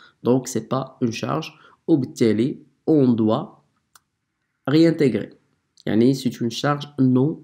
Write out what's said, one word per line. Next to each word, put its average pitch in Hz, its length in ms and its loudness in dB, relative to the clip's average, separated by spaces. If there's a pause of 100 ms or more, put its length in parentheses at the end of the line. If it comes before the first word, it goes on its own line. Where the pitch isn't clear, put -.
(240)
Donc, 127 240 0
c'est 110 220 -8
pas 135 320 -6
une 117 100 -2
charge. 139 480 -8 (280)
وبالتالي, 127 720 0 (280)
on 147 200 4
doit 113 500 0 (1120)
réintégrer. 151 600 2 (560)
يعني, 113 280 2
c'est 123 280 -6
une 117 100 -4
charge 143 340 -4 (140)
non 131 440 2